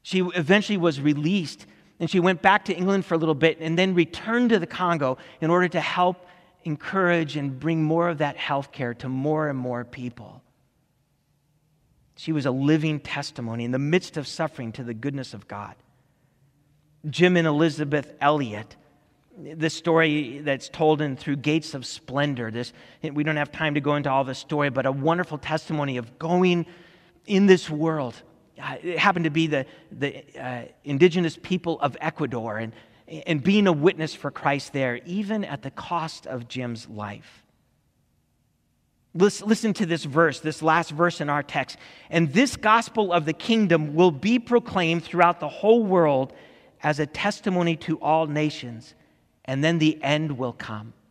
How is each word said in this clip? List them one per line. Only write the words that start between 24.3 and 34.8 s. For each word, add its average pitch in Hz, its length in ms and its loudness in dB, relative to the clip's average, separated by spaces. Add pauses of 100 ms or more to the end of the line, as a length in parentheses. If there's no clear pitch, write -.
story, 143 360 -2
but 127 160 0
a 135 60 0
wonderful 156 460 -2
testimony 151 580 -4
of 120 240 -10
going 175 460 2 (600)
in 202 200 4
this 190 220 6
world. 151 460 -2 (480)
Uh, 135 180 -8
it 170 160 -6
happened 175 280 2
to 160 60 -12
be 160 180 2
the, 139 180 -2 (240)
the, 131 340 -8 (160)
uh, 123 220 -8 (220)
indigenous 160 580 4
people 170 380 -2
of 139 200 0
Ecuador 120 580 -4
and, 113 140 -8 (540)
and 156 160 -2
being 196 240 4
a 185 60 6
witness 156 420 0
for - 160 -8
Christ 143 420 -4
there, 127 320 -2